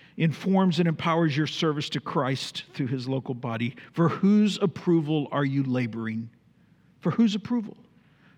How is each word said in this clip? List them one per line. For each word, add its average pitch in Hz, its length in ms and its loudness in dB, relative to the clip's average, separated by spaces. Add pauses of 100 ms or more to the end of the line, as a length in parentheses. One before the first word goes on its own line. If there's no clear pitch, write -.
(160)
informs 185 600 2
and 175 100 2
empowers 165 480 2
your 151 100 0
service 151 440 -2
to 143 100 -4
Christ - 720 -4
through 139 140 -4
his 123 200 -4
local 131 280 -4
body? 117 420 -6 (160)
For 170 160 2
whose 208 540 4
approval 156 680 0
are 143 140 0
you 139 180 0
laboring? 113 680 -4 (680)
For 175 100 0
whose 226 240 4
approval? 214 420 -6 (600)